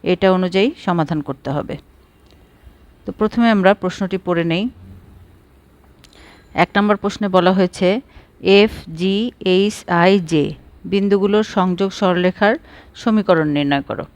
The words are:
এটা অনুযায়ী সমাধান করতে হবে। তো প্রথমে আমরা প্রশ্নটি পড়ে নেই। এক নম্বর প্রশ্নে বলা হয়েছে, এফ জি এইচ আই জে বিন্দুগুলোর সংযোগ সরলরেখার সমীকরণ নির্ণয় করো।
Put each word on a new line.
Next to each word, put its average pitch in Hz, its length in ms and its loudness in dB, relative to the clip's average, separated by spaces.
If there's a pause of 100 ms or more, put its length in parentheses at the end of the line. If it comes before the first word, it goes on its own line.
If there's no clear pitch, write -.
এটা 185 240 0 (100)
অনুযায়ী 185 300 0 (180)
সমাধান 170 420 -2
করতে 135 280 -10
হবে। 147 200 -8 (1300)
তো - 60 -10 (100)
প্রথমে 233 360 0
আমরা 190 160 4 (100)
প্রশ্নটি 185 360 -4 (100)
পড়ে 170 240 0
নেই। 180 120 -2 (2000)
এক - 140 -2
নম্বর 208 260 2
প্রশ্নে 202 240 -6 (100)
বলা 180 200 4
হয়েছে, 180 300 0 (720)
এফ 220 140 2 (260)
জি 190 160 0 (380)
এইচ 196 220 2 (260)
আই 185 100 6 (200)
জে 151 120 2 (480)
বিন্দুগুলোর 202 540 0 (100)
সংযোগ 185 340 0 (100)
সরলরেখার 180 540 0 (480)
সমীকরণ 196 540 2
নির্ণয় 143 340 -2
করো। 82 160 -8 (100)